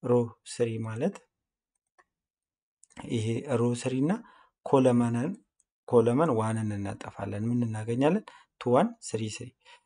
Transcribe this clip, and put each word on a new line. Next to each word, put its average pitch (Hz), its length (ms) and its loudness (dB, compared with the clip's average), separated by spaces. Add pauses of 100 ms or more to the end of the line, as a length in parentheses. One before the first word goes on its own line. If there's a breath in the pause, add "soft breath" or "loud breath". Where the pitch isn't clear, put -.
ሮ 127 100 2 (340)
ስሪ 120 220 -2 (100)
ማለት 113 360 -4 (1900)
ይሄ 117 200 -2 (240)
ሮ 117 120 2 (120)
ስሪ 127 220 -4
እና 147 160 0 (520 loud breath)
ኮለመንን፣ 123 680 4 (560)
ኮለመን 123 440 4
ዋንን 110 400 0
እናጠፋለን። 101 760 -8
ምን 120 160 0
እናገኛለን? 117 640 0 (320 loud breath)
ቱ - 160 -2
ዋን 147 160 6 (140)
ስሪ - 280 -6
ስሪ። 120 200 -14 (360 soft breath)